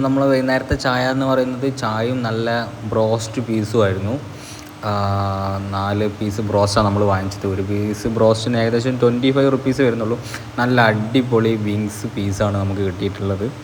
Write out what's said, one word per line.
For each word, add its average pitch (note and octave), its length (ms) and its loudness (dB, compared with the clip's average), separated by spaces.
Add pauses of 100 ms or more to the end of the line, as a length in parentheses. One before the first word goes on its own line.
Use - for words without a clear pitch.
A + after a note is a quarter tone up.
നമ്മൾ C3+ 260 2
വൈകുന്നേരത്തെ C3 540 2
ചായ B2+ 200 2 (100)
എന്ന് C3+ 160 0
പറയുന്നത് B2+ 360 0 (160)
ചായയും A#2 440 0
നല്ല A2+ 240 -2 (400)
ബ്രോസ്റ്റ് A2+ 560 0
പീസും A2 400 0
ആയിരുന്നു. F#2+ 280 -2 (720)
ആ, G#2 40 -2 (840)
നാല് G#2 300 0 (120)
പീസ് G#2+ 320 -4
ബ്രോസ്റ്റാണ് G#2 380 4
നമ്മൾ G2+ 240 2
വാങ്ങിച്ചത്. F#2+ 420 -2
ഒരു G2 160 -2
പീസ് G#2 480 -2
ബ്രോസ്റ്റിന് A2+ 460 2
ഏകദേശം A#2+ 380 0
ട്വൻറ്റി B2 340 4
ഫൈവ് C#3 200 4
റുപ്പീസ് C3 300 0
വരുന്നുള്ളൂ. A#2 320 0 (420)
നല്ല B2 200 4 (100)
അടിപൊളി A2+ 640 2 (120)
വിങ്സ് G#2+ 500 -4
പീസാണ് G2+ 460 0
നമുക്ക് G2 260 -2
കിട്ടിയിട്ടുള്ളത്. G2 580 -4 (180)